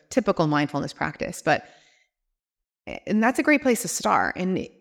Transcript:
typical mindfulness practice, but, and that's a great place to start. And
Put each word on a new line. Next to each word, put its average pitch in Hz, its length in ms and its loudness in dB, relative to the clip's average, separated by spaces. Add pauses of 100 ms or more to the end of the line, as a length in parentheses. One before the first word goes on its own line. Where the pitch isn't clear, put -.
typical 185 380 0
mindfulness 147 460 0
practice, - 500 -6
but, 151 220 2 (1400)
and 214 160 2
that's 254 160 2
a 294 40 2
great 285 180 4
place 247 200 2
to 175 60 -6
start. 139 500 0
And 185 300 -2 (140)